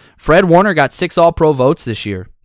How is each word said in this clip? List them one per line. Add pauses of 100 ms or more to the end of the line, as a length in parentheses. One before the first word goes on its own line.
(180)
Fred
Warner
got
six
All-Pro
votes
this
year. (160)